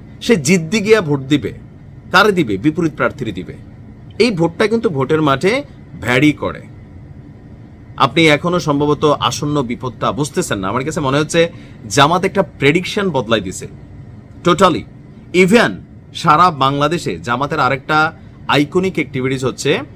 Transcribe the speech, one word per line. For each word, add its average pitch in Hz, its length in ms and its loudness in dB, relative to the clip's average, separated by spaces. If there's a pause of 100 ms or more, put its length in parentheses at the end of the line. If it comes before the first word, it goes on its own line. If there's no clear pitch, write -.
(220)
সে 233 140 4
জিদ্দি 160 440 0
গিয়া 220 220 2
ভোট 147 180 -2
দিবে। 135 340 -2 (580)
কারে 202 200 4
দিবে? 127 260 -2
বিপরীত 151 380 -2
প্রার্থীর 113 380 -4
দিবে। 87 200 -12 (680)
এই 240 120 4
ভোটটা 170 360 0
কিন্তু 226 220 0
ভোটের 156 320 0
মাঠে 175 420 0 (380)
ভ্যারি 131 300 4
করে। 92 300 -8 (1400)
আপনি 143 300 4
এখনো 170 320 2
সম্ভবত 147 460 0 (140)
আসন্ন 147 440 -2
বিপদটা 120 480 -6
বুঝতেছেন 127 480 -4
না। 95 80 -4
আমার 120 160 -2
কাছে 156 160 -6
মনে 135 180 0
হচ্ছে 165 320 2 (400)
জামাত 160 360 4
একটা 190 180 0
প্রেডিকশন 180 640 -2
বদলাই 113 320 0
দিছে - 260 -10 (760)
টোটালি। 170 400 2 (500)
Even 185 380 4 (420)
সারা 170 380 4
বাংলাদেশে 143 680 -2
জামাতের 123 400 -4
আরেকটা 151 540 0 (340)
আইকনিক 147 460 0
অ্যাক্টিভিটিস 131 520 -4
হচ্ছে 139 340 -2 (160)